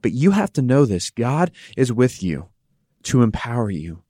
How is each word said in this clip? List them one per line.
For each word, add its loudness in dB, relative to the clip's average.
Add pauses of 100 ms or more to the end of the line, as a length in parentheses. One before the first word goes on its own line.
But -2
you 4
have 0
to 0
know 4
this. -4
God -2 (240)
is 2
with 0
you -6 (560)
to 2
empower -2
you -10